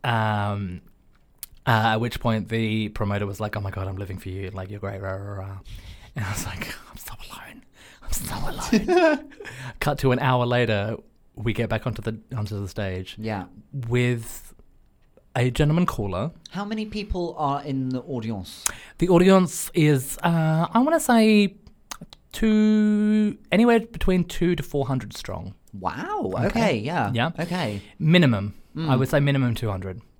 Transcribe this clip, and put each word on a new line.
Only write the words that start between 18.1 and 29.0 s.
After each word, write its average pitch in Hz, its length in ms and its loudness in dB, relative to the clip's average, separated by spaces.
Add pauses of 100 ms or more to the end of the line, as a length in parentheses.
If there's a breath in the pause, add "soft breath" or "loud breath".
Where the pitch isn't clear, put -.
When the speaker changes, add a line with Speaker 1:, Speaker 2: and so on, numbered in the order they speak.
Speaker 1:
The 180 100 2
audience 185 640 6
is, 151 480 4
uh, 165 500 2
I 220 60 2
wanna 311 220 4
say 220 560 6 (880)
two, 214 960 4 (140)
anywhere 233 280 6
between 185 460 0
two 175 300 0
to 147 80 -6
four 139 240 -2
hundred 117 280 -4
strong. - 380 -10 (200)
Speaker 2:
Wow. 113 640 -6
Speaker 1:
Okay. 120 120 0
Speaker 2:
Okay. 208 300 2
Yeah. 127 360 -2
Speaker 1:
Yeah. 127 260 0
Speaker 2:
Okay. 160 420 -4 (180 loud breath)
Speaker 1:
Minimum. 135 540 4 (220)
Speaker 2:
Mm. 160 140 -4
Speaker 1:
I 135 60 4
would 131 140 0